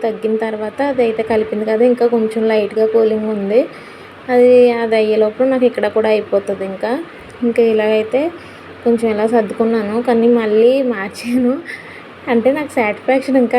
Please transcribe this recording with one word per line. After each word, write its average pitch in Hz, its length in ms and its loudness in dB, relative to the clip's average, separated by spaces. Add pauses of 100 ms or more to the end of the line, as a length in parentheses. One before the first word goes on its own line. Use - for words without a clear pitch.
తగ్గిన 220 300 -4 (100)
తర్వాత 214 340 -8 (120)
అదైతే 226 400 0
కలిపింది 214 400 -2
కదా, 220 200 2
ఇంకా 240 140 2 (100)
కొంచెం 220 260 -2 (100)
లైట్గా 214 340 0 (100)
కూలింగ్ 220 400 0
ఉంది. 202 240 0 (720)
అది, 247 220 6 (280)
అది 220 200 0
అయ్యేలోపు 214 500 0
నాకు 254 200 0
ఇక్కడ 208 140 -4 (120)
కూడా 220 180 0
అయిపోతుంది 196 560 -4
ఇంకా. 208 200 -6 (540)
ఇంకా 233 160 2 (120)
ఇలాగైతే 214 460 0 (640)
కొంచెం 233 300 0
ఇలా 208 200 -2
సర్దుకున్నాను, 220 640 -2 (100)
కానీ 233 220 2 (120)
మళ్ళీ 220 300 2 (220)
మార్చాను. 240 600 -2 (800)
అంటే 233 240 2
నాకు 302 200 -8
సాటిస్ఫాక్షన్ 214 680 0
ఇంకా 240 160 2